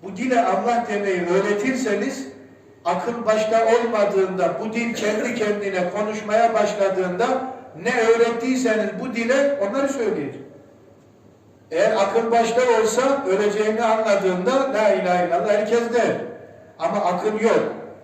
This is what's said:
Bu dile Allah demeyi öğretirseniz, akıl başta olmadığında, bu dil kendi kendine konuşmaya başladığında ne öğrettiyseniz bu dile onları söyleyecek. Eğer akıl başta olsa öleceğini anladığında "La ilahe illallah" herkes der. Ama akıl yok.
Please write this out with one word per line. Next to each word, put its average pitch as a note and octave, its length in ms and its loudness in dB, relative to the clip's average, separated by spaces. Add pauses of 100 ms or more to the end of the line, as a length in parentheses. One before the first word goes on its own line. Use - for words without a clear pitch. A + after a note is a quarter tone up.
Bu F#3+ 140 -12
dile B3 280 2
Allah A3 480 0
demeyi G3 280 -2
öğretirseniz, G#3 1040 -2 (580)
akıl G#3 400 -4
başta G#3+ 400 2
olmadığında, G3 840 2 (100)
bu A3 140 -6
dil A#3 200 -4
kendi A3 420 -2
kendine G3+ 540 -2
konuşmaya G#3+ 640 0
başladığında G3 720 0 (580)
ne A#3 80 -2 (240)
öğrettiyseniz A#3 720 0 (100)
bu A#3 160 -6
dile C4+ 440 2 (100)
onları C4+ 200 -2
söyleyecek. G3 520 -4 (1300)
Eğer F#3 200 2
akıl A3+ 400 0
başta A#3 300 2 (200)
olsa A3 200 2 (280)
öleceğini G#3+ 540 0
anladığında A3 920 2
"La G#3+ 160 4
ilahe F3+ 380 2
illallah" F3 220 0
herkes A3 440 0
der. A#3 180 2 (680)
Ama F#3 260 -2
akıl G#3 340 0
yok. G#3+ 240 4 (400)